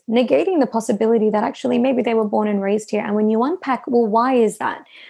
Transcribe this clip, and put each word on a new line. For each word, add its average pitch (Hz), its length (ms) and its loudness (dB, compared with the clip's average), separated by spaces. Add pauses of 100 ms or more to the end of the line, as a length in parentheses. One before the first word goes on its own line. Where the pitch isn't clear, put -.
(100)
negating 269 480 2
the 262 80 2
possibility 220 640 0
that 208 140 0
actually 247 340 -2
maybe 247 240 0
they 226 120 -2
were 220 100 2
born 214 240 0
and 202 120 0
raised 208 300 -2
here. 208 140 -2
And 208 100 -4
when 214 160 2
you 220 140 2
unpack, 269 420 -4
"Well, 240 200 2
why 233 280 0
is 233 240 2
that?" - 260 -6 (260)